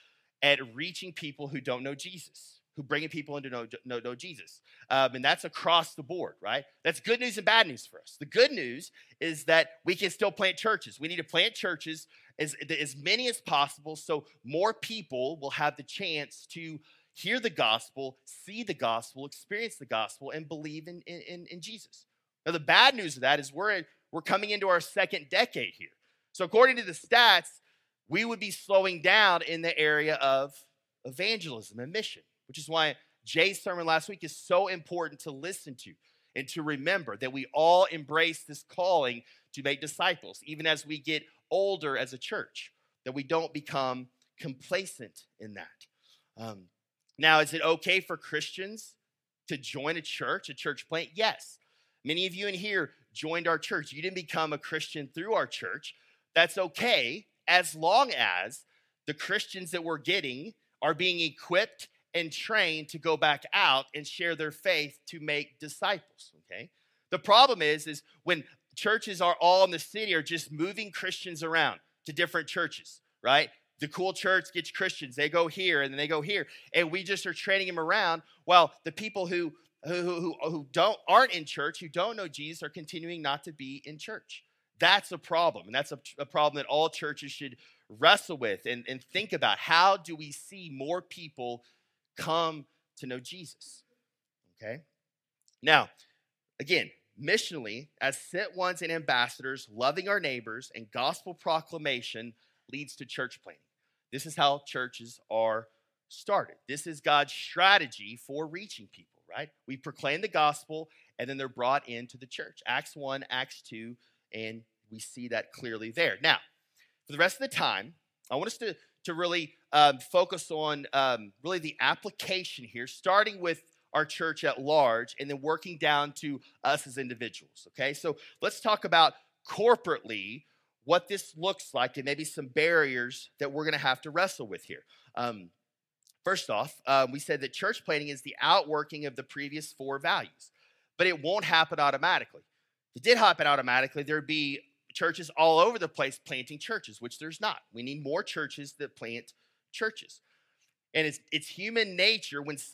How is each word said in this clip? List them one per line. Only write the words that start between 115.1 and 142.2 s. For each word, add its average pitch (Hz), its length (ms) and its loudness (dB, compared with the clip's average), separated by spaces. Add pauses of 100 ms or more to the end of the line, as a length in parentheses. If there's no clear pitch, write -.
that 113 240 -4
clearly 113 400 -8
there. 117 320 0
Now, 151 160 6 (640)
for 143 80 -16
the 143 60 0
rest 180 200 4
of 262 100 -4
the - 60 -10
time, 120 380 -2 (380)
I 127 40 0
want 175 120 -2
us 226 100 -8
to, 202 180 -6 (300)
to 175 80 -4
really, 170 400 -2 (180)
um, 247 280 8
focus 180 500 0
on, 151 440 -4
um, 120 380 0 (120)
really 175 160 -4
the 156 200 -10
application 170 880 -2
here, 120 220 -10
starting 202 520 2
with 165 220 -2 (320)
our 151 120 2
church 160 380 -6
at 135 180 0
large 131 580 4
and 139 100 -8
then 139 120 -8
working 160 360 -4
down 147 360 2
to 143 260 -8 (240)
us 147 240 0
as 131 100 -14
individuals, 120 720 -10
okay? 139 240 -4
So 156 240 -6 (240)
let's - 200 -2
talk 214 240 0
about 165 280 8 (340)
corporately 135 960 2 (420)
what 175 220 4
this - 300 -8
looks 190 360 -4
like 127 240 0
and 131 80 -6
maybe 143 180 -4
some 151 240 -10
barriers 135 800 0 (100)
that 143 120 -4
we're 151 140 -6
gonna 156 120 0
have 135 240 0
to 156 100 -12
wrestle 170 360 0
with 92 180 -12
here. - 180 -16 (320)
Um, 110 340 -6 (760)
first 185 260 -2
off, 113 360 -4
uh, 135 260 4
we 143 80 -8
said 143 220 -4
that 135 120 -8
church 208 320 -4
planting 147 240 -2
is 139 120 -10
the - 200 -16
outworking 151 640 2
of 135 100 -8
the - 80 -10
previous 143 480 -10
four 139 260 -6
values, 170 540 -4 (460)
but 180 100 4
it 160 160 0
won't 185 220 0
happen 160 340 4
automatically. 139 640 2 (540)